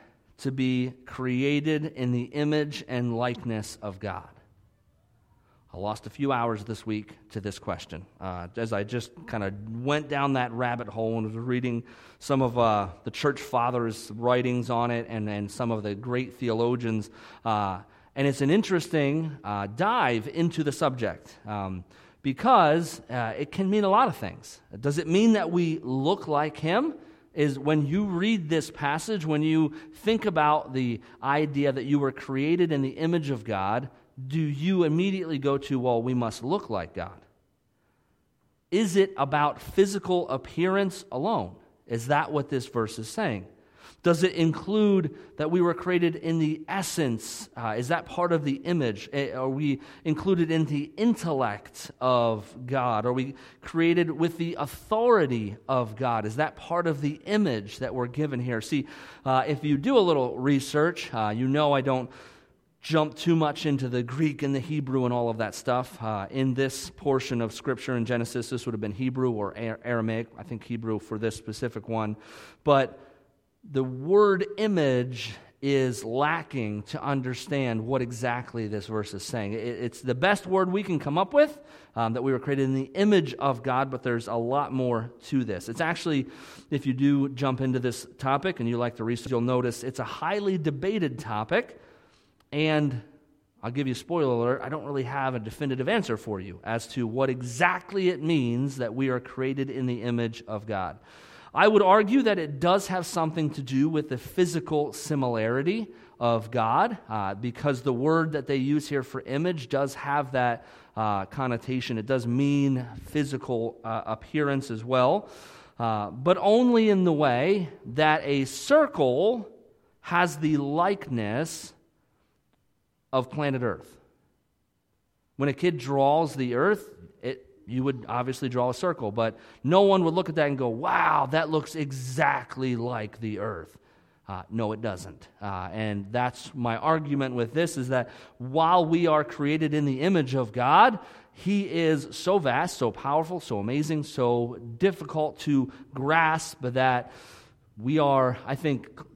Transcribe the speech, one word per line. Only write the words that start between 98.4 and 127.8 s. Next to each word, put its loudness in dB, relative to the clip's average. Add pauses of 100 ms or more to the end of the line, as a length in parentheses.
that -4
we 0
are 0
created -4
in -4
the -2
image -2
of -6
God. -4 (540)
I 8
would 8
argue 6
that 2
it -4
does 4
have -2
something 0
to -8
do 2
with -2
the -4
physical 0
similarity 0 (300)
of 0
God, 2 (120)
uh, -4
because -4
the 0
word 2
that -4
they 0
use 0
here -2
for -10
image -2
does -2
have -2
that, 0 (300)
uh, 0
connotation. -4
It -4
does 0
mean 2 (220)
physical, -4
uh, -4
appearance -2
as -8
well, 4 (500)
uh, -2
but 2
only 6
in 6
the 6
way 2 (240)
that 4
a 0
circle 2 (520)
has 2
the 2
likeness -2 (1400)
of 0
planet -2
Earth. -6 (1400)
When 0
a 0
kid 0
draws 2
the -2
Earth, 0 (340)
it, -8 (200)
you -4